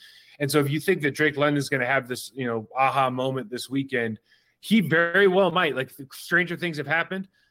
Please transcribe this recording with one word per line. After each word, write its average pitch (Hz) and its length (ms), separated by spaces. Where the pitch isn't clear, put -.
And 143 100
so 147 120
if 139 100
you 151 80
think 165 240
that 143 140
Drake 151 200
London's 147 320
gonna 131 180
have 131 200
this, 123 260
you 131 140
know, 113 220
aha 131 320
moment 127 400
this 123 180
weekend, 123 520
he 220 200
very 170 460
well 185 240
might. 160 240
Like, 127 160
stranger 175 440
things 165 200
have 143 100
happened. 165 400